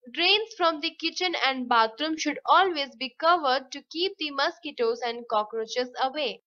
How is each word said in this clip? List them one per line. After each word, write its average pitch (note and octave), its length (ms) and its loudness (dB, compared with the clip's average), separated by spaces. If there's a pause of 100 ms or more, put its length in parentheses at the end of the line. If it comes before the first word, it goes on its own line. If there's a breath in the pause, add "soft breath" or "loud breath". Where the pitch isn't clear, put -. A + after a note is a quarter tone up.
(120)
Drains F#4+ 460 0
from E4 220 2
the D#4+ 140 -6
kitchen E4 400 -4 (100)
and C4 240 0
bathroom A#3+ 500 2
should D4 260 -4
always D4+ 500 4
be A#3+ 240 -8
covered C#4 540 2
to C#4+ 100 -14
keep F#4+ 360 -4
the D#4 120 -6
mosquitoes C4+ 680 -2
and A#3 280 -6
cockroaches A3+ 640 -2 (100)
away. C4+ 460 -2